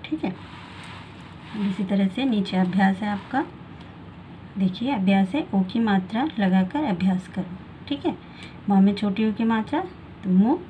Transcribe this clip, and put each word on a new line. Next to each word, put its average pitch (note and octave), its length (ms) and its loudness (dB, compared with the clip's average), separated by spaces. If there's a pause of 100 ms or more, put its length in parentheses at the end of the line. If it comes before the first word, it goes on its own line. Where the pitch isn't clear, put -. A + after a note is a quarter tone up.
ठीक - 200 -4
है, F#3+ 60 0
अब - 1400 -10
इसी G3 180 0
तरह G3 240 2
से B3 160 -2
नीचे G#3 320 2
अभ्यास F#3+ 400 4
है G#3+ 120 -4
आपका। B3+ 360 -2 (1120)
देखिए, G3 360 0
अभ्यास G3 400 4
है D#3+ 200 0
ओ G3 60 4 (120)
की A#3 80 2
मात्रा A3 480 2 (100)
लगाकर F#3+ 460 2
अभ्यास F#3 440 0
करो। - 280 -8 (320)
ठीक C#4+ 180 -4
है, B3 100 0 (540)
म G3 120 8
में G3+ 120 6
छोटी G#3 340 0
ऊ G#3+ 40 0
की A3+ 120 0
मात्रा A3+ 360 0 (440)
तो F#3+ 60 0
मु A3 280 6 (120)